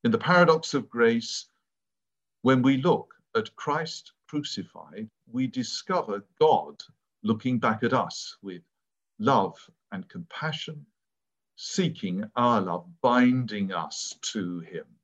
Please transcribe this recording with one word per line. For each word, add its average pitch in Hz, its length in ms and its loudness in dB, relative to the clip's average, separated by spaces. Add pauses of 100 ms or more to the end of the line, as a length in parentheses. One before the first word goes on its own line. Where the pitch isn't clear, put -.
In 117 80 2
the 113 60 2
paradox 165 560 4
of 123 160 -2
grace, 117 580 2 (920)
when 127 200 4
we 135 160 4
look 135 420 0 (160)
at 110 220 -2
Christ 160 560 -6 (140)
crucified, 107 840 -10 (160)
we 262 220 -4
discover 170 800 -4 (140)
God 151 440 2 (400)
looking 113 360 0
back 110 240 0
at 117 80 2
us 104 500 -4
with 90 220 -14 (540)
love 107 520 0 (220)
and 95 180 -12
compassion, 151 760 -10 (680)
seeking 104 800 -4
our 120 260 4
love, 87 260 -6 (140)
binding 123 680 2
us - 500 -8
to 90 380 -6
him. 82 260 -12 (180)